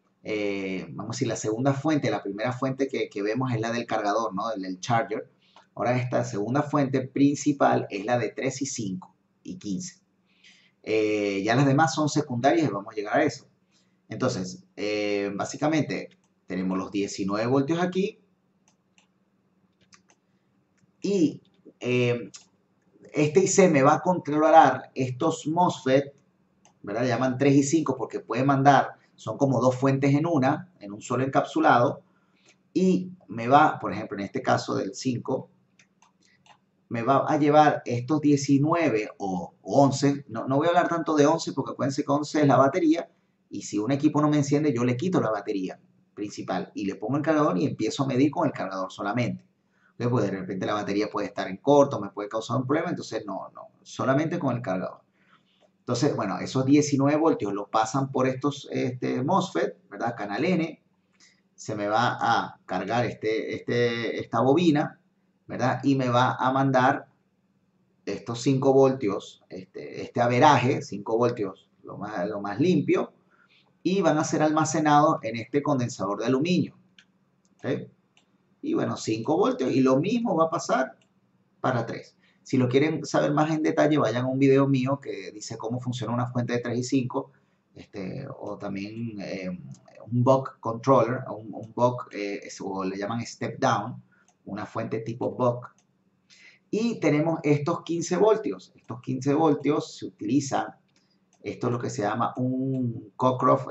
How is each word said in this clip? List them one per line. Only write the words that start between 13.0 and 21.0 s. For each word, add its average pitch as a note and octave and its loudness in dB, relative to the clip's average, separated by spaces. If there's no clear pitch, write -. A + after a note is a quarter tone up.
a D3 4
eso. - -4
Entonces, G#2+ -4
eh, G#2 -2
básicamente A#2+ -2
tenemos F#2 -2
los F#2+ -6
diecinueve G2+ -4
voltios C#3 0
aquí F#3 -2
y, F#3 0